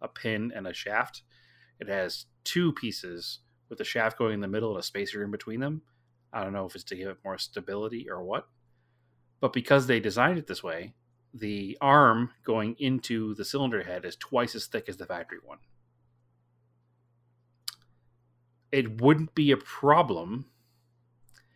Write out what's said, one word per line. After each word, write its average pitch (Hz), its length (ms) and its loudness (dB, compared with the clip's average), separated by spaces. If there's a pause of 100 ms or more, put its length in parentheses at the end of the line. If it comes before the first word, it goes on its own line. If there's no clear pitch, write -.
a - 80 -8
pin 113 460 -4
and 98 120 -10
a 87 80 -8
shaft. 107 480 -2 (580)
It 104 80 -10
has 95 380 -4 (180)
two 175 280 2
pieces 92 680 -8 (280)
with 117 100 -12
the - 60 -6
shaft 113 340 0
going 110 160 0
in 101 60 -4
the 101 80 -4
middle 110 220 -2
and 92 100 -4
a - 20 -10
spacer 101 420 -6
in 101 60 -6
between 110 300 -8
them. 151 220 -4 (500)
I 110 100 -4
don't 95 100 -4
know 98 140 -4
if 87 80 -14
it's 92 100 -14
to 98 120 -10
give 95 120 -8
it 95 160 -12
more 95 140 -6
stability 104 720 -8
or 92 120 -8
what, 101 260 -6 (920)
but 131 120 2
because 127 340 4
they 117 140 4
designed 120 380 2
it 147 80 -8
this - 160 -8
way, 87 320 -8 (400)
the 104 460 -6
arm 131 500 8 (140)
going 113 340 0
into 117 560 -2
the 101 100 -8
cylinder 127 380 -2
head 90 220 -8
is - 120 -10
twice 120 380 0
as 107 120 -8
thick - 220 -6
as 95 80 -10
the 80 100 -12
factory 87 380 -8
one. 73 140 -18 (3000)
It 113 300 0
wouldn't 151 340 6
be 147 160 4
a 135 60 8
problem 143 880 2 (1080)